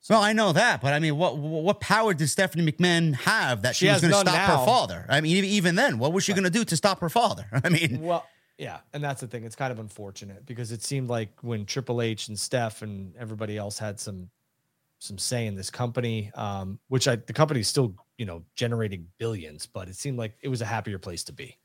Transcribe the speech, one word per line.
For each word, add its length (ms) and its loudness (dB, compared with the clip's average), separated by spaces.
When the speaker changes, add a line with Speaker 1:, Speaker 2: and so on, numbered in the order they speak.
Speaker 1:
So 180 2
I 140 4
know 180 4
that, 300 4
but 120 2
I 60 2
mean, 180 0
what, 200 0
what 420 0
power 340 4
does 180 0
Stephanie 380 2
McMahon 460 4
have 460 0
that 140 0
she 100 2
Speaker 2:
She 60 8
Speaker 1:
was 100 6
Speaker 2:
has 100 6
Speaker 1:
gonna 140 6
Speaker 2:
none 80 4
Speaker 1:
stop 160 4
her 80 6
Speaker 2:
now. 80 4
Speaker 1:
father? 420 2
I 140 4
mean, 220 4
e-, 40 0
even 280 2
then, 220 2
what 140 2
was 140 0
she 80 0
Speaker 2:
Right. 40 2
Speaker 1:
gonna 120 2
do 160 0
to 100 -2
stop 240 2
her 100 -2
father? 360 0
<laughs> 80 2
I 60 2
mean, 320 2
Speaker 2:
Well, 240 -2
yeah, 220 -10
and 120 -8
that's 180 -6
the 60 -10
thing. 180 -10
It's 100 -14
kind 160 -4
of 80 -8
unfortunate 680 -16
because 280 -8
it 100 -10
seemed 260 -4
like 200 -2
when 240 -4
Triple 360 -4
H 260 -2
and 100 -10
Steph 440 -4
and 360 -10
everybody 400 -8
else 220 -8
had 180 -8
some, 320 -12
some 180 -14
say 300 -2
in 80 -6
this 140 -8
company, 680 -4
um, 440 -6
which 180 2
I, 80 4
the 180 -10
company 280 2
is 80 -2
still, 260 0
you 80 -6
know, 180 -10
generating 500 -2
billions, 480 -6
but 220 -14
it 80 -16
seemed 220 -6
like 240 -6
it 80 -8
was 120 -2
a 40 -4
happier 340 -4
place 260 -10
to 80 -16
be. 320 -16